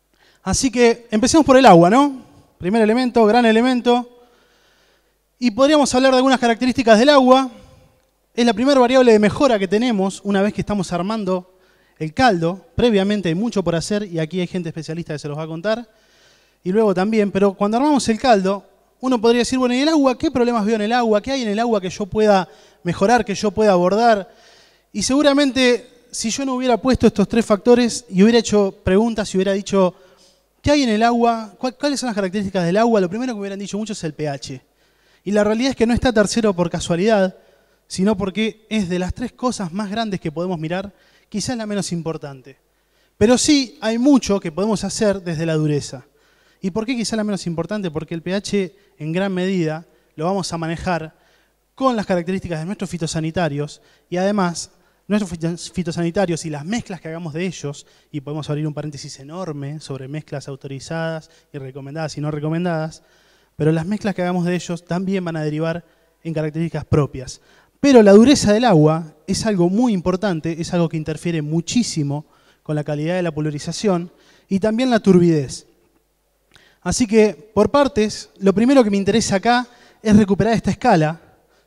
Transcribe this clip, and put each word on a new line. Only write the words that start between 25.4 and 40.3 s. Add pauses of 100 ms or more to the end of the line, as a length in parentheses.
si
yo
no
hubiera
puesto
estos
tres
factores
y
hubiera
hecho
preguntas
y
hubiera
dicho, (680)
"¿Qué
hay
en
el
agua?
¿Cuál,
cuáles
son
las
características
del
agua?",
lo
primero
que
me
hubieran
dicho
muchos
es
el
P
H. (640)
Y
la
realidad
es
que
no
está
tercero
por
casualidad, (500)
sino
porque
es
de
las
tres
cosas
más
grandes
que